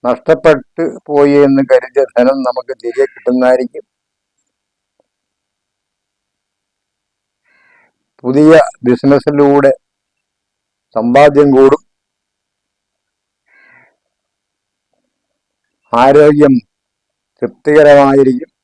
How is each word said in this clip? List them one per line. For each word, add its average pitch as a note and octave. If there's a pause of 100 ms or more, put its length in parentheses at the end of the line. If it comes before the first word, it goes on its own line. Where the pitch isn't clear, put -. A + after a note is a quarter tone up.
നഷ്ടപ്പെട്ടു D3+ (240)
പോയി C#3+ (100)
എന്ന് C3+
കരുതിയ C3 (120)
ധനം B2+
നമുക്ക് B2
തിരികെ A#2+
കിട്ടുന്നതായിരിക്കും. B2+ (4000)
പുതിയ D3+ (280)
ബിസിനസ്സിലൂടെ C#3 (1300)
സമ്പാദ്യം C#3
കൂടും. C3+ (4000)
ആരോഗ്യം C#3+ (840)
തൃപ്തികരമായിരിക്കും. C#3 (120)